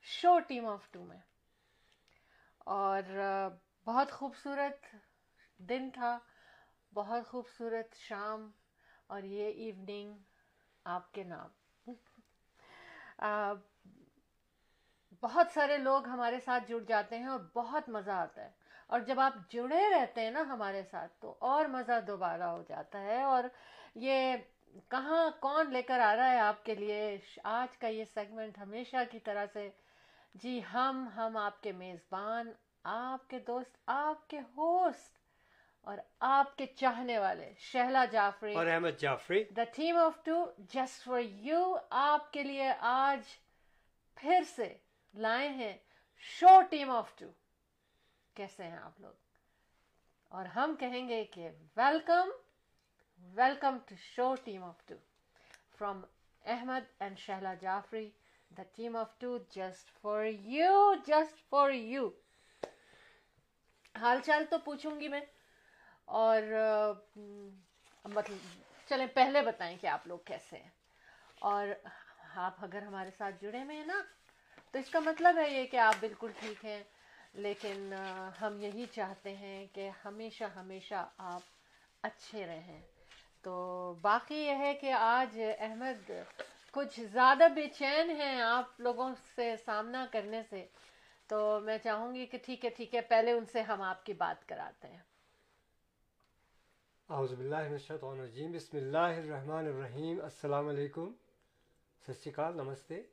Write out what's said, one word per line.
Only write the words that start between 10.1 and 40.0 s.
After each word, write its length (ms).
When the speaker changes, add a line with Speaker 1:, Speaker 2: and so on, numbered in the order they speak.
Speaker 1:
آپ 300
کے 100
نام۔ 240
آ، 340
بہت 340
سارے 240
لوگ 280
ہمارے 380
ساتھ 240
جڑ 200
جاتے 300
ہیں 80
اور 140
بہت 340
مزہ 220
آتا 340
ہے، 180
اور 140
جب 200
آپ 120
جڑے 420
رہتے 300
ہیں 100
نا 100
ہمارے 500
ساتھ 300
تو 180
اور 260
مزہ 420
دوبارہ 360
ہو 260
جاتا 320
ہے۔ 220
اور 220
یہ 420
کہاں 420
کون 320
لے 100
کر 180
آ 160
رہا 140
ہے 100
آپ 240
کے 100
لیے 440
آج 340
کا 80
یہ 180
سیگمنٹ؟ 440
ہمیشہ 380
کی 80
طرح 340
سے 180
جی 260
ہم، 420
ہم 200
آپ 260
کے 100
میزبان، 800
آپ 480
کے 80
دوست، 380
آپ 420
کے 100
ہوسٹ 800
اور 180
آپ 380
کے 80
چاہنے 520
والے 400
شہلا 460
جعفری 500
Speaker 2:
اور 120
احمد 320
جعفری۔ 460
Speaker 1:
The 220
team 260